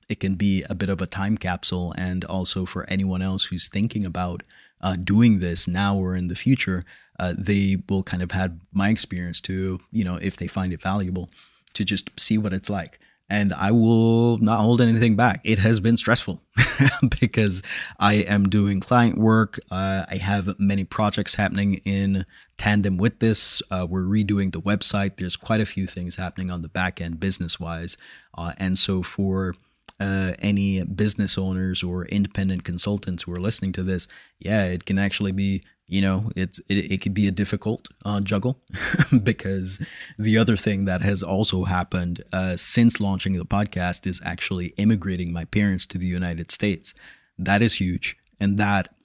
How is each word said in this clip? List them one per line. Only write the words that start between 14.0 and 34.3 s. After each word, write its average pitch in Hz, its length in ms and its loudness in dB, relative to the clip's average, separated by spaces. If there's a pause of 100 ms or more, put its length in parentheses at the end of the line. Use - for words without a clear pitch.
not 107 220 2
hold 117 220 6
anything 113 340 6
back. 113 280 2
It 110 140 2
has 107 220 4
been 113 180 4
stressful - 460 0 (340)
<laughs> 135 420 2
because 101 440 2 (340)
I 104 180 4
am 101 320 4
doing 101 320 2
client 120 380 4
work. 110 420 4 (120)
Uh, 95 360 -2
I 95 100 -8
have 95 420 -2
many 98 240 2
projects 104 500 0
happening 101 420 0 (100)
in 98 400 0 (320)
tandem 101 400 2
with 107 200 0
this. - 540 0
Uh, 92 180 -4
we're 92 140 -2
redoing 98 480 0
the 85 100 -8
website. 98 540 0
There's 90 200 -6
quite 110 260 -2
a 104 40 0
few 95 220 -6
things 87 300 -10
happening 92 340 -6
on 87 100 -6
the 82 80 -10
back 90 320 -4
end 85 180 -8
business-wise. 85 800 -4 (400)
Uh, 85 200 -8
and 92 200 0
so 95 240 0
for, 95 540 -4 (440)
uh, 95 400 -2
any 98 440 0
business 98 540 0
owners 92 440 -2
or 90 240 -6
independent 95 580 -2
consultants 92 600 -4
who 87 100 -8
are 87 60 -6
listening 95 320 -2
to 92 120 -4
this, 92 240 -2 (320)